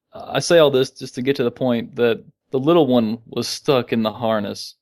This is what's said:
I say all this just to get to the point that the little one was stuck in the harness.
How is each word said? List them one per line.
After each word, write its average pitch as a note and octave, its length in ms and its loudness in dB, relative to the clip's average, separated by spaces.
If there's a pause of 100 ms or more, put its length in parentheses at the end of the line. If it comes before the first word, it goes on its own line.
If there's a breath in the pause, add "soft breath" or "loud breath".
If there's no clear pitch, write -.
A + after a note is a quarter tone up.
(140)
I - 260 -8
say E3+ 200 4
all D3 100 6
this C3 220 0
just - 240 -18
to B2 80 -6
get C3+ 140 0
to C3+ 80 0
the A#2+ 60 -2
point A#2+ 440 -4
that A#2 280 0 (280)
the C3 80 -2
little D#3 260 4
one A#2 400 2
was A#2+ 220 -8
stuck - 440 -2
in A2+ 120 0
the G#2+ 100 -4
harness. G#2+ 680 -4